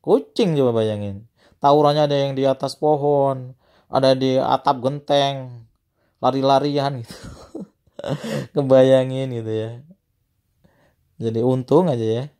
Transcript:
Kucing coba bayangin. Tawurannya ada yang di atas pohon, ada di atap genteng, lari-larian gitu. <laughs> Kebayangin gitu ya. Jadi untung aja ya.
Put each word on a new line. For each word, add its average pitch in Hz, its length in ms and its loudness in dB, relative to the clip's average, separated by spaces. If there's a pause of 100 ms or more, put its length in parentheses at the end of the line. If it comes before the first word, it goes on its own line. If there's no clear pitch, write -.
Kucing 190 560 0
coba 120 240 2
bayangin. 104 480 -6 (320)
Tawurannya 147 480 4
ada 143 80 0
yang 139 160 -2
di 135 160 0
atas 135 300 -4
pohon, 139 720 0 (400)
ada 135 240 4
di 131 240 0
atap 131 400 0
genteng, 135 880 -4 (560)
lari-larian 135 800 0
gitu. - 120 -20 (760)
<laughs> 147 640 -10
Kebayangin 131 800 2
gitu 110 180 -8
ya. 110 180 -6 (1500)
Jadi 113 240 -2
untung 131 480 2
aja 113 140 -4
ya. 113 180 -4 (160)